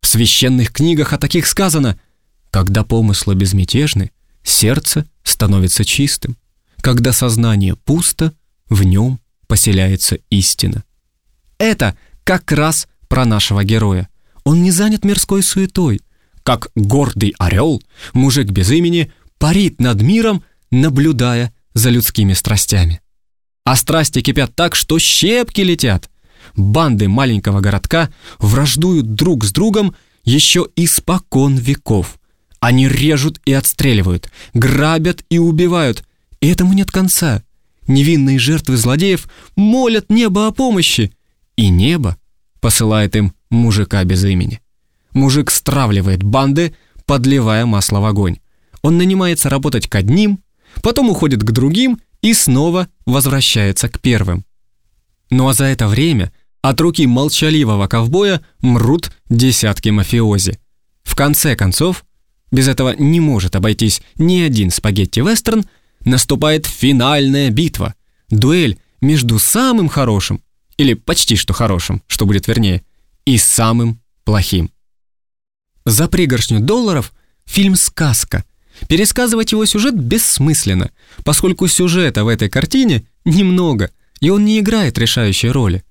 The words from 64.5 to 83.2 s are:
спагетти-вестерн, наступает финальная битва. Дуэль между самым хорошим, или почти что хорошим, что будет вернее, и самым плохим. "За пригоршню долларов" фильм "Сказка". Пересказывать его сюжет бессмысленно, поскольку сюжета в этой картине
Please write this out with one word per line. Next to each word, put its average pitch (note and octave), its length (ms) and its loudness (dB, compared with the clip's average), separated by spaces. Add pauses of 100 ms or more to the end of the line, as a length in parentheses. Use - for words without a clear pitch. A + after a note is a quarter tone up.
спагетти-вестерн, D#3+ 920 -2 (380)
наступает D3+ 640 0
финальная C#3 840 0
битва. B2 460 -4 (340)
Дуэль B2 480 2 (220)
между B2+ 400 0
самым A#3 480 0
хорошим, A2+ 540 -2 (360)
или C3+ 160 2
почти A#2 440 -2
что - 160 -2
хорошим, F#2+ 520 -2
что - 200 -4
будет G2 240 0
вернее, G#2+ 340 0 (400)
и B2+ 140 2
самым A#2 640 0 (240)
плохим. F#2+ 460 0 (1120)
"За B2 240 0
пригоршню B2+ 500 0
долларов" F#3 540 -2 (320)
фильм G3 320 0
"Сказка". - 640 -2 (460)
Пересказывать A3 640 0
его G#3+ 120 0
сюжет A3 320 0
бессмысленно, C3 920 -2 (320)
поскольку F3+ 460 0
сюжета E3+ 560 0
в - 20 0
этой A2+ 220 0
картине E3 560 0 (180)